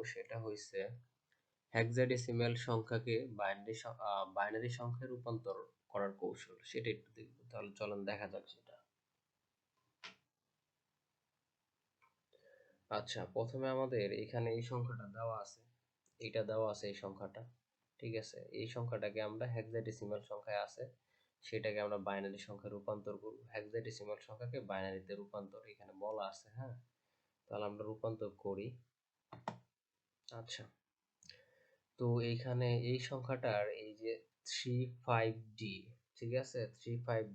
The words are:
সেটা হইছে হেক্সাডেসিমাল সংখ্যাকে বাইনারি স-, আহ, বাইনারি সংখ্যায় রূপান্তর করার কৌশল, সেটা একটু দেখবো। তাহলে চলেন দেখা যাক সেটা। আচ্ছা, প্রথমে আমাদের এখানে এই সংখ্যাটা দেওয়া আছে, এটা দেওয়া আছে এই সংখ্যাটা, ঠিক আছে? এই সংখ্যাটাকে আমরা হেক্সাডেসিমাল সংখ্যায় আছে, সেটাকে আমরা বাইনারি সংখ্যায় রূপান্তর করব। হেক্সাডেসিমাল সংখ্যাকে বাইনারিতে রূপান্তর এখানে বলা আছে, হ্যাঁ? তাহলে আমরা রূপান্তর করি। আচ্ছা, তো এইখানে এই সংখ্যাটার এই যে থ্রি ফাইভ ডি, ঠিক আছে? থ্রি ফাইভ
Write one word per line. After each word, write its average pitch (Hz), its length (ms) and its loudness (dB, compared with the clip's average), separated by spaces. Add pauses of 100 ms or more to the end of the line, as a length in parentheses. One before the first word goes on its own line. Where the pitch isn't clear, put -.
সেটা - 360 -6
হইছে 104 400 -4 (960)
হেক্সাডেসিমাল 120 800 6
সংখ্যাকে 117 600 2 (140)
বাইনারি 101 460 0
স-, - 240 -8
আহ, 98 340 2
বাইনারি 107 360 2
সংখ্যায় 120 400 -2
রূপান্তর 117 460 -2 (320)
করার 101 260 2
কৌশল, - 420 -4 (100)
সেটা 123 240 -2
একটু - 260 -4
দেখবো। - 340 -16
তাহলে 104 260 -6
চলেন 104 300 -2
দেখা 101 220 -2
যাক 98 200 -6
সেটা। - 280 -20 (4000)
আচ্ছা, 104 340 0
প্রথমে 120 440 0
আমাদের 127 440 4
এখানে 117 380 2
এই 117 120 2
সংখ্যাটা 120 440 0
দেওয়া 113 340 -2
আছে, - 200 -12 (580)
এটা 113 240 2
দেওয়া 110 280 4
আছে 104 160 -4
এই 101 80 -2
সংখ্যাটা, 98 460 -6 (580)
ঠিক 113 160 -2
আছে? - 220 -4 (140)
এই 110 160 -2
সংখ্যাটাকে 110 540 0
আমরা 110 260 0
হেক্সাডেসিমাল 110 720 -2
সংখ্যায় 104 400 -2
আছে, - 220 -6 (600)
সেটাকে 107 360 0
আমরা 104 180 2
বাইনারি 98 420 0
সংখ্যায় 104 340 -8
রূপান্তর 104 440 -4
করব। 110 220 -10 (120)
হেক্সাডেসিমাল 107 680 -4
সংখ্যাকে 120 400 -6
বাইনারিতে 95 560 -2
রূপান্তর 101 500 -8
এখানে 101 340 -18
বলা 107 260 0
আছে, 98 240 -8
হ্যাঁ? 123 260 -8 (720)
তাহলে 104 180 -2
আমরা 104 180 -4
রূপান্তর 110 540 -2
করি। 98 300 -2 (1600)
আচ্ছা, 117 360 -8 (1400)
তো 123 80 4 (120)
এইখানে 123 480 4 (140)
এই 123 180 4
সংখ্যাটার 123 640 2 (120)
এই 107 180 -8
যে 113 180 0 (320)
থ্রি - 300 2 (260)
ফাইভ 113 300 8 (240)
ডি, 101 200 -4 (400)
ঠিক 117 200 -2
আছে? 131 320 2
থ্রি - 300 -6
ফাইভ 117 380 2